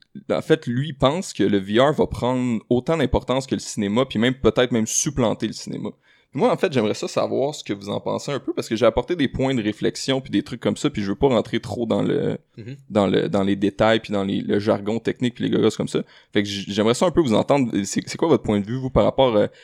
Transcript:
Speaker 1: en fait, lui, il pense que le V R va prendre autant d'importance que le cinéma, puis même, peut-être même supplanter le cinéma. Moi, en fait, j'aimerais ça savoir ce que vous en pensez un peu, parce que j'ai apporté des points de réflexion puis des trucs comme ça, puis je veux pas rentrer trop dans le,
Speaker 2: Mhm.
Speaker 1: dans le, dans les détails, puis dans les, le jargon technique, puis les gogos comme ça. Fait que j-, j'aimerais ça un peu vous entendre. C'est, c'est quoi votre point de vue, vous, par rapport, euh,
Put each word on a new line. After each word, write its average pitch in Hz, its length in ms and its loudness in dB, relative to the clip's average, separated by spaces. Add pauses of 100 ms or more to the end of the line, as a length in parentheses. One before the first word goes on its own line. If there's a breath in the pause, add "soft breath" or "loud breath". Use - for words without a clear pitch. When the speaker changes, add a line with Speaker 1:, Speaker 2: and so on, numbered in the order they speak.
(300)
Speaker 1:
en 90 100 0
fait, 156 260 0
lui, 131 240 -4
il 139 60 -12
pense 156 360 0
que - 100 0
le 101 160 4
V 104 220 2
R 143 140 6
va - 120 2
prendre 123 640 -2
autant 123 260 2
d'importance 131 500 0
que - 80 -2
le 98 60 -2
cinéma, 107 460 0
puis 123 140 -6
même, 127 140 2
peut-être 123 380 2
même 110 140 0
supplanter 113 600 0
le 110 60 -4
cinéma. - 380 -10 (440 soft breath)
Moi, 202 160 2
en 170 60 0
fait, 185 160 0
j'aimerais 107 220 2
ça - 140 -8
savoir 113 460 -2
ce - 80 -14
que - 120 -4
vous 101 160 -10
en 110 100 -4
pensez 107 320 -6
un 135 60 -4
peu, - 160 -8
parce 123 120 -6
que 120 80 -4
j'ai 113 120 4
apporté 123 300 0
des 131 120 0
points 135 260 -2
de 117 80 0
réflexion 107 600 -2
puis 135 80 -14
des - 120 2
trucs - 200 -8
comme 104 160 0
ça, 151 100 0
puis 113 140 -4
je 98 80 -4
veux 101 80 0
pas 139 100 4
rentrer 117 320 0
trop 113 240 -6
dans 107 160 0
le, 101 380 -2 (180)
Speaker 2:
Mhm. 123 200 -14 (120)
Speaker 1:
dans 101 180 2
le, 101 220 2
dans 98 140 0
les 98 120 2
détails, 110 460 2
puis 104 140 -8
dans 98 100 -2
les, 101 160 -2
le 104 180 0
jargon 104 400 0
technique, 120 360 -2
puis 107 100 -6
les 107 60 0
gogos 110 260 2
comme 110 120 -4
ça. - 140 -2 (300 soft breath)
Fait 107 100 2
que 101 60 -2
j-, 98 200 -6
j'aimerais 107 260 2
ça 190 100 0
un 180 60 4
peu 165 100 0
vous 123 140 4
entendre. 135 360 2 (140)
C'est, 113 220 -4
c'est - 100 -10
quoi - 120 0
votre 135 160 4
point 104 160 0
de 98 60 -2
vue, 120 120 -6
vous, 131 100 -6
par 113 160 2
rapport, 117 320 2
euh, 104 120 4 (160 soft breath)